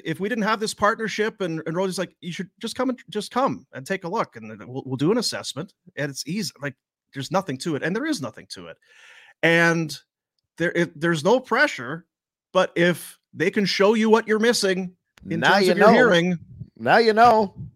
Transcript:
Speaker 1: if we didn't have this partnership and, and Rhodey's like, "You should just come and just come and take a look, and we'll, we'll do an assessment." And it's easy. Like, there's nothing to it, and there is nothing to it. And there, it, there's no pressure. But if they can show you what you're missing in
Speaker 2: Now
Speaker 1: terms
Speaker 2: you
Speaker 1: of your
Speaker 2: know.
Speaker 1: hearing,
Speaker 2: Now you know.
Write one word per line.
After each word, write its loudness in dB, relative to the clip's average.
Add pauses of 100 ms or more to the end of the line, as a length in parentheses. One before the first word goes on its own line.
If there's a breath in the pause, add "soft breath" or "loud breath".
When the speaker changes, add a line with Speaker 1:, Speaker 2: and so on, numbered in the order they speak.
Speaker 1:
if -6
we -4
didn't -4
have -2
this -6
partnership -2
and, -4
and -6
Rhodey's -4
like, -6
"You -12
should -10 (100)
just -10
come -2
and -4 (100)
just -8
come -2
and -14
take -6
a -8
look, -6
and -16
we'll, -14
we'll -8
do 2
an 0
assessment." -8 (220)
And -8
it's -12
easy. -6 (100)
Like, -10 (380)
there's -10
nothing -4
to -4
it, -6
and -4
there -6
is -4
nothing -14
to -16
it. -16 (680 soft breath)
And 2 (600)
there, -2
it, -2
there's 0
no 4
pressure. -4 (460)
But 2
if 0 (160)
they -2
can 0
show 2
you 2
what 4
you're 0
missing 0 (360)
in -4
Speaker 2:
Now 4
Speaker 1:
terms 4
Speaker 2:
you 4
Speaker 1:
of 0
your 6
Speaker 2:
know. 8
Speaker 1:
hearing, 4 (380)
Speaker 2:
Now 4
you 4
know. 6 (220)